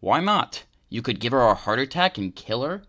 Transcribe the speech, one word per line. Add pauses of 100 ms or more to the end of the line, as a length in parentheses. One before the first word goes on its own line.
Why
not? (240)
You
could
give
her
a
heart
attack
and
kill
her?